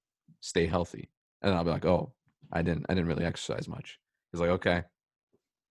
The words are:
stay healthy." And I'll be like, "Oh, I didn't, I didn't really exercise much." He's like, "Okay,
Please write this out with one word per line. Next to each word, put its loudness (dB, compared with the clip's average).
stay 0
healthy." -2
And 4
I'll 2
be 0
like, -2
"Oh, 2
I 0
didn't, -2
I 0
didn't 2
really 0
exercise -6
much." -12
He's -4
like, 4
"Okay, 2